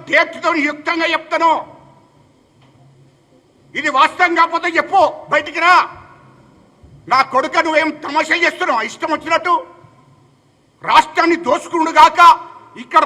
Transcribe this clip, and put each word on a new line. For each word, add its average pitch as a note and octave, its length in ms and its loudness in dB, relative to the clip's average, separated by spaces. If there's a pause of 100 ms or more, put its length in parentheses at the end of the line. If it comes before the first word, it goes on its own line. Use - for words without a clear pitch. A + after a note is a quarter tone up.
డేట్‌తోని D#4+ 600 -2
యుక్తంగా D#4+ 460 -6
చెప్తాను. D#4+ 380 -2 (2250)
ఇది D4 200 -4
వాస్తవం E4 400 2
కాకపోతే E4+ 300 -2 (100)
చెప్పు, F4 220 0 (320)
బయటికి D#4 320 -4
రా. F4+ 100 4 (1400)
నా B3+ 60 4 (140)
కొడుక D4 240 -2 (100)
నువ్వేం D#4 240 0 (140)
తమాషా D#4 400 -2
చేస్తున్నావు D4 440 -2
ఇష్టం D#4+ 260 -8
వచ్చినట్టు? E4 400 -2 (1400)
రాష్ట్రాన్ని - 560 2
దోచుకునుడు D#4+ 520 -2
గాక D#4+ 220 6 (640)
ఇక్కడ D#4+ 240 0